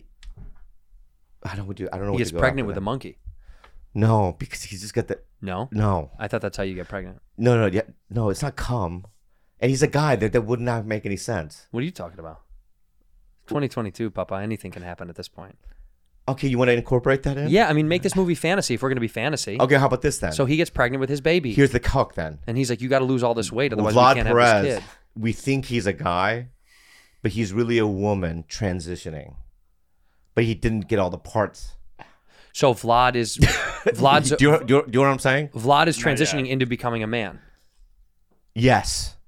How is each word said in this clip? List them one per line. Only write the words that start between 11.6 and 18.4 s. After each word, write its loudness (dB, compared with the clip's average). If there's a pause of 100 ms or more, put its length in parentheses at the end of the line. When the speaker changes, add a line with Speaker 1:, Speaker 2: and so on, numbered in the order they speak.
Speaker 2:
What -6
are -4
you -6
talking -16
about? -18 (1040)
Twenty -2
twenty-two, -6
Papa. -6
Anything -8
can -14
happen -12
at -16
this -14
point. -20 (720)
Speaker 1:
Okay, -2
you 0
wanna 6
incorporate 2
that -2
in? -2
Speaker 2:
Yeah, 6
I 2
mean, 2
make 0
this -2
movie 2
fantasy 0